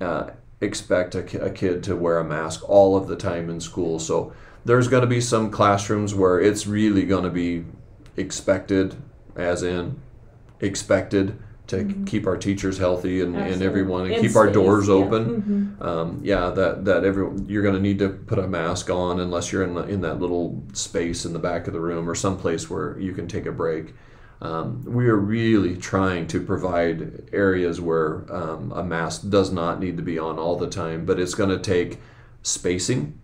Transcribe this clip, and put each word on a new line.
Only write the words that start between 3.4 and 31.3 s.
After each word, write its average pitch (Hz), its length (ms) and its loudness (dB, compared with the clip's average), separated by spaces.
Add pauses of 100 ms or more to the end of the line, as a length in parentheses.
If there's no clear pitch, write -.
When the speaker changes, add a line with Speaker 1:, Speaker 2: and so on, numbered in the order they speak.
Speaker 1:
in 85 120 -6
school. 82 400 -4
So - 320 -2 (320)
there's 123 240 4
gonna 123 180 4
be 120 140 2
some 110 280 0
classrooms 104 640 2
where 92 280 4
it's 104 260 2
really 104 380 2
gonna 92 260 0
be 87 360 -2 (500)
expected, 92 800 0 (400)
as 87 260 -2
in 90 380 -4 (600)
expected, 98 800 0 (300)
to 95 100 -2
Speaker 2:
Mm-hmm. 196 260 -2
Speaker 1:
keep 104 220 -2
our 90 100 0
teachers 95 420 -2
healthy 92 440 0
and, 87 120 0
and 85 100 -2
Speaker 2:
Absolutely. 92 220 0
Speaker 1:
everyone, 92 360 0
and 92 120 -2
Speaker 2:
And - 120 0
Speaker 1:
keep - 100 2
our 107 100 10
Speaker 2:
safe, 101 80 4
Speaker 1:
doors 101 340 6
Speaker 2:
yeah. 98 60 8
Speaker 1:
open. 107 300 4 (540)
Speaker 2:
Mm-hmm. - 40 -12
Speaker 1:
Um, 85 400 -4
yeah, 90 280 2
that, 92 340 0
that 90 200 4
every, 95 240 2 (180)
you're 101 160 -2
gonna 98 180 4
need 101 200 2
to 98 100 4
put - 280 -4
a 92 100 0
mask 90 420 -2
on 90 300 0
unless 87 320 -4
you're 98 100 2
in 87 120 -2
the, 82 100 -4
in 101 180 -2
that 80 180 -2
little 87 420 -2 (120)
space 85 500 -4
in 85 80 -6
the 82 60 -6
back 85 300 -4
of - 40 -4
the 82 80 -4
room 85 300 -4
or - 40 -4
someplace 92 540 -2
where 85 300 -6
you 92 140 -6
can 87 160 -8
take 82 180 -6
a 82 60 -4
break. 82 420 -4 (480)
Um, 82 420 -6
we 123 240 0
are 110 80 6
really 101 600 2
trying 92 500 0
to 87 140 -2
provide 85 920 -2
areas 92 480 2
where, 82 500 0
um, 80 440 -6
a 85 80 -4
mask 82 480 -4
does 95 220 4
not 85 280 -2
need 87 160 -4
to 82 60 -6
be 82 160 -4
on 80 200 -4
all 85 180 0
the 85 120 -4
time, 82 380 -6
but 92 140 2
it's 90 140 -2